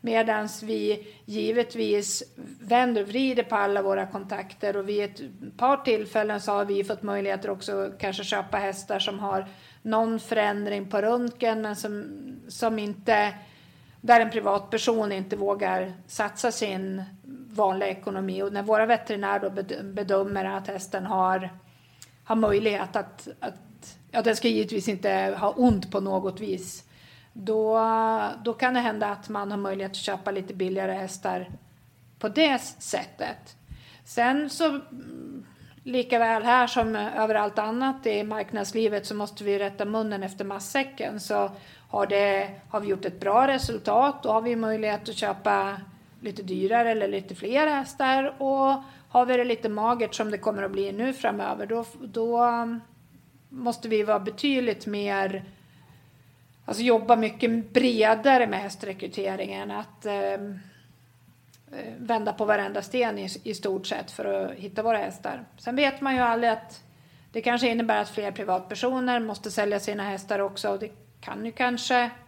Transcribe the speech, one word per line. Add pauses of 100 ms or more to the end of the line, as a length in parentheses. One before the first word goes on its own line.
Medans
vi (160)
givetvis (380)
vänder
och
vrider
på
alla
våra
kontakter,
och
vid
ett (360)
par
tillfällen
så
har
vi
fått
möjligheter
också
kanske
köpa
hästar
som
har (360)
någon
förändring
på
röntgen,
men
som, (440)
som
inte, (680)
där
en
privatperson
inte
vågar (140)
satsa
sin (480)
vanliga
ekonomi.
Och
när
våra
veterinärer
då
bed-, (100)
bedömer
att
hästen
har, (720)
har
möjlighet
att, (120)
att, (120)
ja,
den
ska
givetvis
inte
ha
ont
på
något
vis, (480)
då, (640)
då
kan
det
hända
att
man
har
möjlighet
att
köpa
lite
billigare
hästar (680)
på
det
s-,
sättet. (480)
Sen
så,
mm, (360)
lika
väl
här
som
överallt
annat
i
marknadslivet,
så
måste
vi
rätta
munnen
efter
matsäcken.
Så (380)
har
det, (180)
har
vi
gjort
ett
bra
resultat,
då
har
vi
möjlighet
att
köpa (400)
lite
dyrare
eller
lite
fler
hästar,
och (260)
har
vi
det
lite
magert
som
det
kommer
att
bli
nu
framöver,
då, (180)
då,
mm, (680)
måste
vi
vara
betydligt
mer, (1200)
alltså
jobba
mycket
bredare
med
hästrekryteringen,
att,
ehm, (1120)
eh,
vända
på
varenda
sten
i, (140)
i
stort
sett
för (200)
att
hitta
våra
hästar. (140)
Sen
vet
man
ju
aldrig
att (500)
det
kanske
innebär
att
fler
privatpersoner
måste
sälja
sina
hästar
också,
och
det (300)
kan
ju
kanske (180)